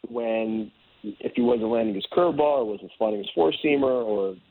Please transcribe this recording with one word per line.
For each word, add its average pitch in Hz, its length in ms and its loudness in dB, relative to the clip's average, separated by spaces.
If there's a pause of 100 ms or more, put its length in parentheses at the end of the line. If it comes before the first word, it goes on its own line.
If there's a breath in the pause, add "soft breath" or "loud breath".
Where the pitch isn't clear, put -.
when 110 600 -2 (320)
if - 320 -8
he 123 60 0
wasn't 117 280 2
landing 113 240 0
his 98 180 -6
curveball 139 280 2
or 143 260 2
wasn't 101 300 -8
spotting 107 240 0
his 104 160 -8
four-seamer 156 480 2
or 107 520 0 (160)